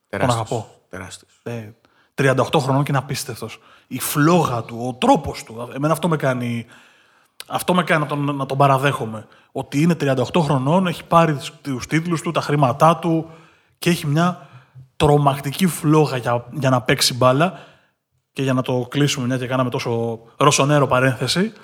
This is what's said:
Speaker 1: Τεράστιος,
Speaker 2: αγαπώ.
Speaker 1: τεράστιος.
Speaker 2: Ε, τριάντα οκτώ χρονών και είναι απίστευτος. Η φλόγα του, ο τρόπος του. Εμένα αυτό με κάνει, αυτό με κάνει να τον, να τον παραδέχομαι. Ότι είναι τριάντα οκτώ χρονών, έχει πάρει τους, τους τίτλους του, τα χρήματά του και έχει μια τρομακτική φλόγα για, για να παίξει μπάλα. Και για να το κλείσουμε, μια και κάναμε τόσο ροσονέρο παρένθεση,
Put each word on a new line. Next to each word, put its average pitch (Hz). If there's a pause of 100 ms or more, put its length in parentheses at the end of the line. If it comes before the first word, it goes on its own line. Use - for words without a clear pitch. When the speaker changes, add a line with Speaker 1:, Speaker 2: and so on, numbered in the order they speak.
Speaker 1:
Τεράστιος, 104
Speaker 2:
αγαπώ. 113
Speaker 1:
τεράστιος. -
Speaker 2:
Ε, 113 (420)
τριάντα 131
οκτώ 156
χρονών 139
και 147
είναι 143
απίστευτος. 120 (260)
Η 127
φλόγα 147
του, 120
ο 123
τρόπος 160
του. 113
Εμένα 147
αυτό 156
με 156
κάνει, 123 (800)
αυτό 151
με 180
κάνει 151
να 139
τον, 143
να 135
τον 135
παραδέχομαι. 135 (260)
Ότι 139
είναι 170
τριάντα 135
οκτώ 175
χρονών, 151
έχει -
πάρει 165
τους, - (100)
τους 127
τίτλους 160
του, 175
τα 147
χρήματά 147
του 165 (480)
και 165
έχει 165
μια 170 (480)
τρομακτική 147
φλόγα 151
για, 120
για 131
να 127
παίξει -
μπάλα. 131 (680)
Και 139
για 131
να 127
το 123
κλείσουμε, 139
μια 127
και 127
κάναμε 127
τόσο 117 (160)
ροσονέρο 143
παρένθεση, 131 (120)